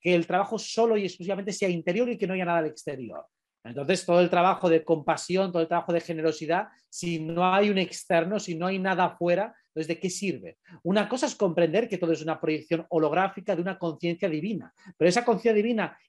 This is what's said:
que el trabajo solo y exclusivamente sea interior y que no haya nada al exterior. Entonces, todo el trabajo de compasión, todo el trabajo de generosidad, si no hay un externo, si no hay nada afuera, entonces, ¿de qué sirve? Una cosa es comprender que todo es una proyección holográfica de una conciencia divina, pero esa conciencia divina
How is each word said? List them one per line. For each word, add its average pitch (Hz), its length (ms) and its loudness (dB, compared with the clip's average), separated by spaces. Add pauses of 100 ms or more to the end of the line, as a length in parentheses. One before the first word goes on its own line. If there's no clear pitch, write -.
que 180 160 2
el 170 100 2
trabajo 196 320 0
solo 226 380 2
y 202 80 0
exclusivamente 190 480 -6
sea 196 160 0
interior 180 420 0
y 214 80 -4
que 190 80 -2
no 180 80 -2
haya 185 120 -2
nada 170 120 2
al 156 80 0
exterior. 131 600 -10 (360)
Entonces, 139 420 -2
todo 175 160 4
el 175 100 4
trabajo 180 380 4
de 160 140 6
compasión, 170 720 0
todo 170 100 0
el 165 60 -2
trabajo 175 240 -2
de 170 80 2
generosidad, 160 680 -2 (200)
si 170 320 -6
no 175 340 0
hay 208 160 4
un 190 80 2
externo, 180 640 0
si 180 160 -8
no 170 100 -4
hay 190 140 -2
nada 185 240 2
afuera, 175 500 0 (120)
entonces, 160 200 -6
¿de 160 140 -4
qué 185 100 -2
sirve? 127 480 -6 (240)
Una 202 260 0
cosa 254 180 -2
es - 100 -6
comprender 175 520 2
que 190 80 -4
todo 175 140 -2
es 156 120 0
una 156 180 -6
proyección 160 480 -4
holográfica 180 680 0
de 175 80 -2
una 185 160 -6
conciencia 170 500 -4
divina, 160 460 -6 (220)
pero 165 120 6
esa 233 160 4
conciencia 226 300 2
divina 214 420 0 (120)